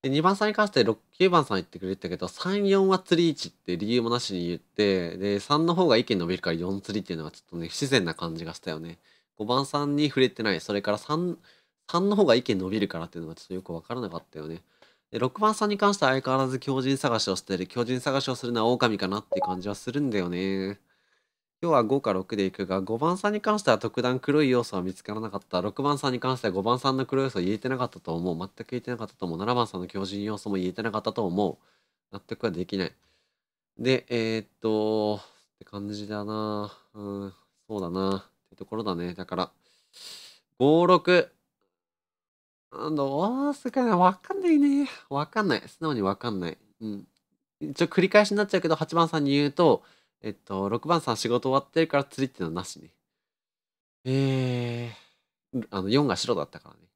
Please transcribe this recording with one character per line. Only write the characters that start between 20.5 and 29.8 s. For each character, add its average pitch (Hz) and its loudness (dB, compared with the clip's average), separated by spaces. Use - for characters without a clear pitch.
今 170 -2
日 160 4
は 120 6
五 131 2
か 110 0
六 92 -2
で 98 2
い 90 -2
く 98 -6
が、 95 -2
五 110 -4
番 170 0
さ 208 0
ん 208 -2
に 208 -4
関 214 0
し - -8
て - 4
は 110 6
特 117 -4
段 127 0
黒 147 2
い 139 4
要 123 4
素 - -6
は 90 -2
見 92 -6
つ - -20
か 104 -10
ら 110 -6
な 110 -8
か 98 -8
っ 98 -6
た。 90 -2
六 104 -4
番 143 2
さ 139 -2
ん 127 0
に 120 -4
関 131 -2
し - -10
て 113 -2
は 92 0
五 95 -2
番 123 2
さ 135 0
ん 131 0
の 131 -2
黒 135 0
い 135 0
要 131 -2
素 101 -6
を - 0
言 95 0
え 107 -2
て 127 -4
な 131 -2
か 123 -2
っ - -8
た 90 -16
と 82 -6
思 87 -2
う。 80 -4
全 92 -8
く - -16
言 127 -6
え - -8
て - -10
な 120 -6
か 113 -10
っ 107 -10
た - -20
と - -8
思 82 -4
う。 - -8
七 107 -2
番 120 2
さ 95 -10
ん 90 -6